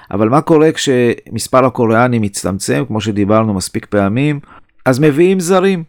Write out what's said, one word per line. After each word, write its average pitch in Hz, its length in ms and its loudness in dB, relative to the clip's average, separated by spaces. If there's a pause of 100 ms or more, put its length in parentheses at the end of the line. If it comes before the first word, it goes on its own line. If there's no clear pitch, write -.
(100)
אבל 107 180 0
מה 135 120 2
קורה 156 320 4
כשמספר 123 920 0
הקוריאנים 117 580 0
מצטמצם, 101 640 -4
כמו 110 120 -4
שדיברנו 104 540 0
מספיק - 320 -8
פעמים? 123 540 0 (440)
אז 131 140 0
מביאים 165 420 2
זרים 180 480 0